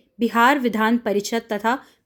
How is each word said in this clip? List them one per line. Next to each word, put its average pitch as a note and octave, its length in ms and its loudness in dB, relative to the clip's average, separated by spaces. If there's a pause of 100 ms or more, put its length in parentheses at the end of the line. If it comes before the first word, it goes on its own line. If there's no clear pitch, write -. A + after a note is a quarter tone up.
(200)
बिहार A#3+ 380 2
विधान A3+ 400 0
परिषद G#3+ 440 -4 (100)
तथा A3+ 260 -2 (280)